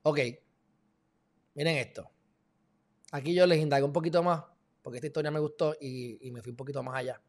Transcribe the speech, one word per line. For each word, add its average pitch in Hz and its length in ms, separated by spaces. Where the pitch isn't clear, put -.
Ok. 151 180
Miren 151 240
esto. - 340
Aquí 147 240
yo 180 120
les 165 140
indagué 143 240
un 143 80
poquito 170 300
más, 170 200
porque 123 160
esta 120 120
historia 151 220
me 151 100
gustó 151 380
y, 127 480
y 127 40
me 120 100
fui 120 120
un 120 40
poquito 135 260
más 127 140
allá. 127 320